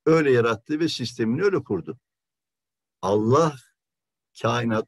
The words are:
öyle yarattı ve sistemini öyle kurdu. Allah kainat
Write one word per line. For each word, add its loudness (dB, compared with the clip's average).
öyle 4
yarattı 0
ve -2
sistemini -4
öyle 0
kurdu. -6
Allah 2
kainat -2